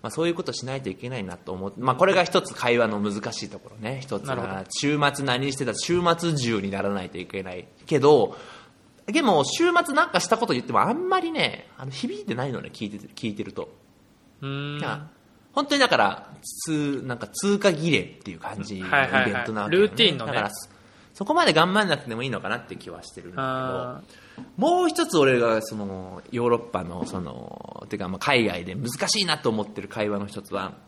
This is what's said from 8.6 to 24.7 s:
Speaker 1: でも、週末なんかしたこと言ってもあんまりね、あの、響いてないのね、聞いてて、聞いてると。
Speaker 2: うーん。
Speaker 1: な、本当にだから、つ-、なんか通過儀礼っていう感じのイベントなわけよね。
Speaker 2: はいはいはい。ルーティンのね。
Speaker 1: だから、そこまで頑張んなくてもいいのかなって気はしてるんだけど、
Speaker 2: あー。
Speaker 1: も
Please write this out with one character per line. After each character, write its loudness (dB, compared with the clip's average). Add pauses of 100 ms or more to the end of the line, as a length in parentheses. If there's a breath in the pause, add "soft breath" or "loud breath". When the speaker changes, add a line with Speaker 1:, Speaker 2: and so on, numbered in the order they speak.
Speaker 1:
で 2
も、 4
週 2 (140)
末 -4
な 4
ん -12
か 0
し -2
た 4
こ 0
と -2
言 2
っ -12
て -6
も 6
あ 4
ん -2
ま 2
り -4
ね、 -2
あ -14
の、 -8
響 -6
い -14
て -4
な -4
い -4
の -6
ね、 -12
聞 -8
い -6
て -10
て、 -18
聞 -6
い -6
て -6
る -14
と。 -10 (680)
Speaker 2:
う -12
ー -6
ん。 -8
Speaker 1:
な、 -6 (440)
本 0
当 2
に 2
だ 6
か 4
ら、 2 (140)
つ-、 -2
な -4
ん -14
か -8
通 -2
過 4
儀 -2
礼 4
っ -8
て -12
い -12
う -18
感 -10
じ -8
の -8
イ -8
ベ 4
ン 8
ト -
な 6
わ 2
け 4
よ 2
ね。 0
Speaker 2:
は -2
い -4
は -
い -4
は -2
い。 0
ル 6
ー -8
テ 6
ィ -2
ン -6
の -2
ね。 -2
Speaker 1:
だ 0
か 0
ら、 -4 (640 soft breath)
そ -6
こ 0
ま 4
で 4
頑 6
張 4
ん -2
な 2
く -12
て -4
も -4
い -4
い -4
の -4
か -6
な -2
っ -12
て -12
気 -14
は -14
し -18
て -16
る -16
ん -14
だ -14
け -4
ど、 -2
Speaker 2:
あ -6
ー。 -20 (140)
Speaker 1:
も 4